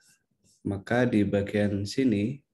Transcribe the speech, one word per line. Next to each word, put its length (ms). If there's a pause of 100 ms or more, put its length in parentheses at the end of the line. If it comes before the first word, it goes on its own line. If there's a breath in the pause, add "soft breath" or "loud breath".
(640 soft breath)
maka 400
di 240
bagian 560
sini 560 (140)